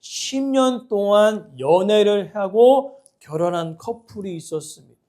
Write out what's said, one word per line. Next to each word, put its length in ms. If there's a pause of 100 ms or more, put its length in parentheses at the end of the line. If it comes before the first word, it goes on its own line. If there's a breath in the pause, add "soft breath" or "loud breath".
십 420
년 460
동안 680
연애를 800
하고 640 (180)
결혼한 580
커플이 580
있었습니다. 720